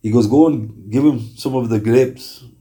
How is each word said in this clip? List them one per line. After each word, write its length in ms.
he 100
goes, 160
"Go 220
and 420
give 140
him 160
some 180
of 140
the 120
grapes 640